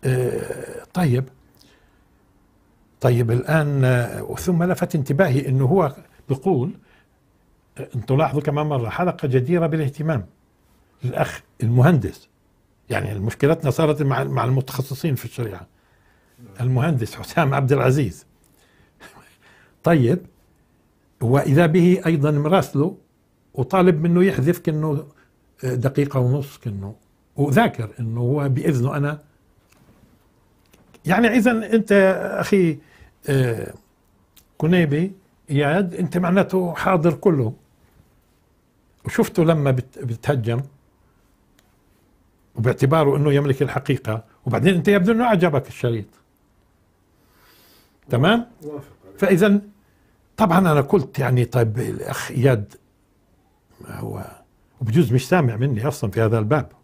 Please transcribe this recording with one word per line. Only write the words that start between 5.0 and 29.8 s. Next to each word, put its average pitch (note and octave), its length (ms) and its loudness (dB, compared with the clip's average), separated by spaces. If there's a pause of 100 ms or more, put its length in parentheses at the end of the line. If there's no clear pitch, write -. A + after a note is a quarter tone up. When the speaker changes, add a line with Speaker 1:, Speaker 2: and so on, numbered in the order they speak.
Speaker 1:
إنه C3+ 180 0
هو D#3+ 300 2 (340)
بيقول، C#3+ 420 -2 (1040)
آه، B2+ 180 -14
أنتوا B2+ 220 -2
لاحظوا D3 240 0
كمان D3 240 -2
مرة: C3 240 -4
"حلقة F3 380 -4
جديرة C#3 400 0
بالاهتمام D3+ 580 -4 (760)
للأخ - 380 -6 (220)
المهندس". B2 680 2 (600)
يعني G#2 300 -4
مشكلتنا C#3 520 0
صارت D3+ 300 0
مع، C3+ 220 -2
مع C3+ 220 -4
المتخصصين C3 720 -4
في - 100 -8
الشريعة. G2+ 420 -10 (920)
المهندس B2+ 540 0
حسام C#3 380 -2
عبد C3+ 180 0
العزيز. C3 540 0 (1600)
طيب. D#3 360 4 (1000)
وإذا C#3+ 440 2
به F3+ 400 4
أيضًا D3+ 260 0
مراسله D3+ 680 0 (560)
وطالب F3 500 2
منه E3+ 200 2
يحذف F3 360 0
كأنه، D3+ 480 -4 (560)
آه، B2+ 100 -4
دقيقة C3+ 460 -2
ونص C3+ 380 -2
كأنه، G2+ 380 -10 (400)
وذاكر C#3+ 540 0 (100)
إنه A#2 220 -6
هو C#3 280 -2
بإذنه C3+ 480 0
أنا. D3 220 -4 (1900)